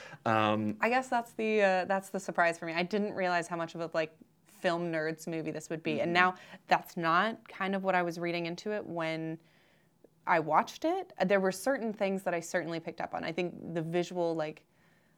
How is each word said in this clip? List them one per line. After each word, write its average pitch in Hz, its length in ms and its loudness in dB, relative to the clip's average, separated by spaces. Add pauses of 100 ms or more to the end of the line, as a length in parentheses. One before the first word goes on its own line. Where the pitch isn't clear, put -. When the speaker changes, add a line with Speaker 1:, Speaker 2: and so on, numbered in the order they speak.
(260)
Speaker 1:
Um, 107 560 2
Speaker 2:
I 226 80 2
guess 254 180 0
that's 240 260 -2
the, 214 280 0
uh, 185 240 4
that's 196 240 -2
the 190 100 -4
surprise 170 380 2
for - 80 -8
me. 165 80 -4
I 170 80 0
didn't 202 320 0
realize 180 340 0
how 175 100 -6
much 165 180 -4
of 165 60 -6
a, 160 120 -6
like, 160 180 0 (480)
film 170 320 0
nerds 160 360 -4
movie 160 240 -4
this 156 180 -8
would 160 140 -4
be. 151 180 0
And 156 80 0
Speaker 1:
Mm-hmm. 170 40 2
Speaker 2:
now 185 220 6 (320)
that's - 300 2
not 175 500 2
kind 196 280 -4
of 190 80 -2
what 185 120 4
I 180 60 4
was 170 180 -2
reading 170 280 -2
into 175 240 -6
it 208 140 -4
when 160 520 -4 (920)
I 175 120 6
watched 170 460 2
it. 359 340 -2
Uh, 190 60 2
there 196 140 6
were 190 120 4
certain 226 420 -2
things 190 300 -2
that 175 100 -2
I 170 60 0
certainly 165 400 -4
picked 165 220 -8
up 175 120 -6
on. 170 100 -4
I 160 80 -4
think 175 220 -4 (200)
the 165 80 -2
visual, 170 540 0
like, 156 280 -6 (540)